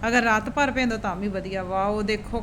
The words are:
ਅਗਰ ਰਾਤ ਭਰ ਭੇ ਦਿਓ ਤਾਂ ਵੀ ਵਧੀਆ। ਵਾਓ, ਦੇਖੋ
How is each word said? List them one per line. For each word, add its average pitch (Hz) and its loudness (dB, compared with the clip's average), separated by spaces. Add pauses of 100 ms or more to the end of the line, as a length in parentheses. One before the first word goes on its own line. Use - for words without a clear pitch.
ਅਗਰ 240 4
ਰਾਤ 220 2
ਭਰ 277 2
ਭੇ 254 0
ਦਿਓ 226 0
ਤਾਂ 202 -4
ਵੀ 196 -4
ਵਧੀਆ। 190 -4
ਵਾਓ, 196 0
ਦੇਖੋ 214 -2